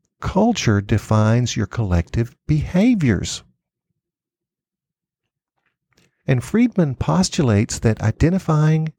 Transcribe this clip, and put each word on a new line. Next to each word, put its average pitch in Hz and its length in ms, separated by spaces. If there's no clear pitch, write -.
culture 190 600
defines 110 760
your 107 100
collective 104 680
behaviors. 156 960
And 131 180
Friedman 202 500
postulates 131 840
that 110 220
identifying 156 960